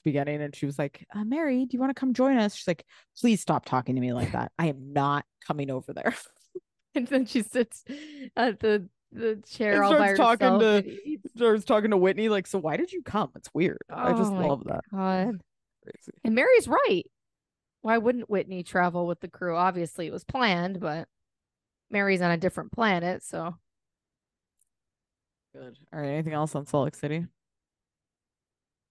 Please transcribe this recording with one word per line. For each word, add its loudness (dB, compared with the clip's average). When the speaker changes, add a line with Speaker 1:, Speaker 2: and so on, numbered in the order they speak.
Speaker 1:
the 2
beginning, -2
and -8
she -6
was -6
like, -6
"Uh, -6
Mary, 0
do -10
you -2
wanna 0
come -2
join 4
us?" 2
She's -8
like, -4
"Please 4
stop 0
talking -2
to -2
me -2
like -2
that. -4
I 0
am -6
not 0
coming -6
over -8
there." -4
<laughs> -20
Speaker 2:
And -2
then 2
she -2
sits -4
at 0
the, 0
the -4
chair 0
Speaker 1:
And 4
Speaker 2:
all 4
by 6
Speaker 1:
starts 2
talking 4
Speaker 2:
herself 6
Speaker 1:
to, -10
Speaker 2:
and -12
eats. -10
Speaker 1:
starts 4
talking 4
to 4
Whitney, 4
like, 0
"So -4
why -2
did -4
you -8
come? -2
It's -20
weird." 0
I -2
just 2
Speaker 2:
Oh -4
my 0
Speaker 1:
love 0
that. -6
Speaker 2:
God. -2
Speaker 1:
Crazy. -20
Speaker 2:
And 0
Mary's 6
right. 2
Why 2
wouldn't 0
Whitney -2
travel 0
with -4
the -12
crew? -4
Obviously, 0
it -10
was -12
planned, 0
but -6
Mary's 0
on 2
a 2
different -4
planet, 0
so. -10
Speaker 1:
Good. -20
All -10
right. -4
Anything -4
else -2
on -6
Salt 0
Lake -4
City? -6